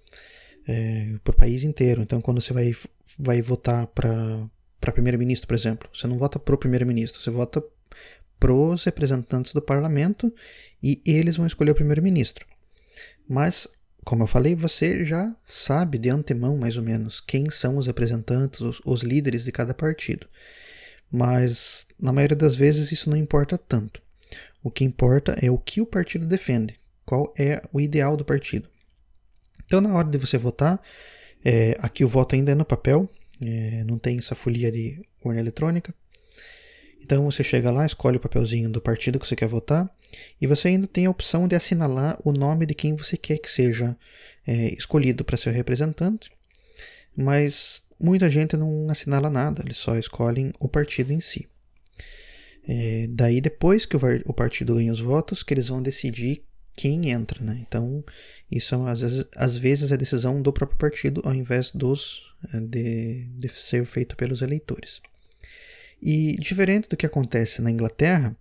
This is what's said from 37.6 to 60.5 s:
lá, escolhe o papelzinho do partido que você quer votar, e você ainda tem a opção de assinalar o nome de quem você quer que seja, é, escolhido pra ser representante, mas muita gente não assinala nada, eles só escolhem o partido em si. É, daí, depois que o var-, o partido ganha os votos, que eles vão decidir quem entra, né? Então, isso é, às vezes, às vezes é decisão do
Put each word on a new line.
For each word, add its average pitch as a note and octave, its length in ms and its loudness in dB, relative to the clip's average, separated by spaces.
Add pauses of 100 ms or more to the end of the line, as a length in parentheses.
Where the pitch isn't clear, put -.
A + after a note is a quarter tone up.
lá, C3 160 2
escolhe B2+ 320 0
o - 20 0
papelzinho A#2 520 0
do A2 100 -4
partido B2+ 380 -2
que - 80 -8
você B2 80 -2
quer A2+ 120 -2
votar, C#3+ 460 0 (460)
e - 80 0
você D3 220 2
ainda F#3+ 180 2
tem F3+ 180 0
a F#3 40 4
opção F3+ 380 0
de F3 80 2
assinalar D#3 680 0
o D3+ 80 2
nome D3 340 2
de D3+ 80 -4
quem D3+ 220 -2
você D3+ 220 -6
quer - 220 -4
que - 120 -8
seja, A#2+ 460 0 (500)
é, A#2 260 0
escolhido C3 520 0
pra - 120 -2
ser - 140 -2
representante, D3+ 800 -2 (840)
mas C#3+ 680 0 (160)
muita F3+ 320 4
gente D#3 240 2
não D#3 340 -2
assinala C#3+ 400 0
nada, C#3 360 0
eles C3 120 -8
só A#2 200 -2
escolhem A#2+ 600 -2
o C3+ 100 -2
partido C#3+ 420 -2
em D#3 80 0
si. - 280 -8 (1160)
É, A#2 440 -2
daí, A#2+ 320 2
depois E3+ 440 4
que - 100 -4
o C#3+ 40 2
var-, B2 260 2
o - 80 -4
partido - 420 0
ganha A2+ 180 2
os A2+ 80 -4
votos, C#3+ 420 -2
que - 100 -2
eles C3 140 0
vão B2+ 140 -4
decidir B2+ 640 -4 (300)
quem D3+ 360 0
entra, A#2 320 -4
né? A2 240 -4
Então, B2 360 -4 (460)
isso - 240 -4
é, B2+ 160 -2
às A#2 120 -4
vezes, B2 240 -2 (100)
às B2 220 -2
vezes C3+ 340 2
é C#3 60 2
decisão C3 440 -2
do C#3 120 2